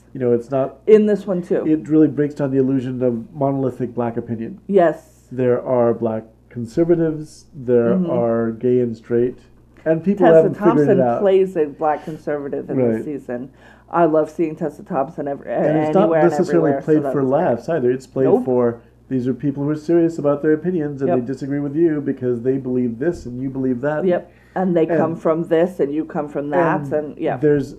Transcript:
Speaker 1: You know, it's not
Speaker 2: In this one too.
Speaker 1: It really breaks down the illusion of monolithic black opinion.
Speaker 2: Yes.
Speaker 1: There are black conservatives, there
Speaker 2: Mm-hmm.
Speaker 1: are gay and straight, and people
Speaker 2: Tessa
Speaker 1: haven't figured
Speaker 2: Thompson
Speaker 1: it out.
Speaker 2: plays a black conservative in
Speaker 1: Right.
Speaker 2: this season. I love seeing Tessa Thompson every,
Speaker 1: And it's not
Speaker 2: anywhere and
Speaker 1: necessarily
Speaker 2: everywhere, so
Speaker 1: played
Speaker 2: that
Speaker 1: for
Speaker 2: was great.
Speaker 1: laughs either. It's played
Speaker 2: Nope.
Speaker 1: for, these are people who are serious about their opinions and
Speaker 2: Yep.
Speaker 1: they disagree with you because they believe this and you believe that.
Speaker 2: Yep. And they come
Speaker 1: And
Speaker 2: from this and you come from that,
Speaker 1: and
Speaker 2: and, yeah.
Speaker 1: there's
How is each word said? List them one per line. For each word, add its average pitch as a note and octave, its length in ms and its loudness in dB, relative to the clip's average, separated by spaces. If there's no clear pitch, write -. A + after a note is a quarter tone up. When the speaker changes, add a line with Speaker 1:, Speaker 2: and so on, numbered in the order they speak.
Speaker 1:
You C#3 80 -12
know, A#2+ 120 2
it's A#2+ 180 0
not C3+ 360 -2
Speaker 2:
In G#3+ 200 8
this G3+ 200 0
one F#3 140 -2
too. E3 260 -2
Speaker 1:
It D#3 220 0
really D#3 200 6
breaks C#3 260 -2
down C#3+ 160 -2
the C3+ 80 0
illusion C3 440 0
of A#2 300 -2
monolithic C3+ 640 -4
black A#2+ 220 -4
opinion. A#2 500 -8
Speaker 2:
Yes. E3+ 640 0
Speaker 1:
There B2 320 0
are A#2+ 300 2
black A2+ 300 -4
conservatives, D#3+ 1040 -2
there A#2+ 400 2
Speaker 2:
Mm-hmm. F3+ 160 0
Speaker 1:
are A#2 400 0
gay B2 300 0
and A#2 160 -2
straight, A#2+ 420 -2
and D#3+ 200 0
people G3 220 2
Speaker 2:
Tessa E3 100 8
Speaker 1:
haven't D#3+ 180 4
figured - 220 0
Speaker 2:
Thompson C4 140 4
Speaker 1:
it F#3 100 4
out. A#2+ 200 0
Speaker 2:
plays F#3+ 360 2
a D3+ 100 0
black D3 380 -4
conservative C#3+ 640 -8
in C#3 60 -2
Speaker 1:
Right. A#2+ 200 2
Speaker 2:
this A2 80 -6
season. C3 460 -10
I E3+ 160 2
love D#3 260 4
seeing D#3+ 260 -4
Tessa D3+ 260 -6
Thompson C#3+ 460 -6
every, C#3+ 240 -8
Speaker 1:
And D3+ 260 0
it's D#3 160 0
not F#3+ 80 6
Speaker 2:
anywhere E3 200 2
and E3 80 6
Speaker 1:
necessarily D#3+ 420 0
Speaker 2:
everywhere, C#3 80 -2
so - 40 -12
Speaker 1:
played D#3 200 2
Speaker 2:
that C3+ 80 -4
Speaker 1:
for C#3+ 100 0
Speaker 2:
was C3 80 0
great. C#3 140 2
Speaker 1:
laughs B2+ 240 -2
either. C3+ 220 0
It's C3 160 -4
played C3+ 200 -2
Speaker 2:
Nope. G#3+ 180 4
Speaker 1:
for, B2 360 0
these B2+ 200 -2
are B2+ 60 0
people C#3 300 -4
who D3 60 -2
are D3+ 60 -2
serious E3 420 0
about C#3+ 240 0
their D#3 100 2
opinions D#3 500 -2
and C3+ 60 0
Speaker 2:
Yep. B2+ 120 2
Speaker 1:
they A#2+ 40 -4
disagree C3+ 360 -6
with C#3+ 160 -4
you D#3 240 2
because B2+ 420 -4
they C3 160 0
believe B2+ 400 -2
this E3 280 -4
and B2 140 -10
you C3+ 80 -6
believe C3 340 -4
that. D3+ 220 -2
Speaker 2:
Yep. F3 260 -2
And F#3 200 0
they D#3+ 80 2
come D#3+ 280 0
Speaker 1:
And E3+ 100 -10
Speaker 2:
from E3 220 0
this F3 340 0
and C#3+ 160 -2
you D#3 100 -4
come D#3 240 -8
from C#3+ 220 -6
that, E3 300 0
Speaker 1:
and C#3+ 120 -8
Speaker 2:
and, D3+ 260 -4
yeah. D3+ 180 -2
Speaker 1:
there's C#3+ 420 0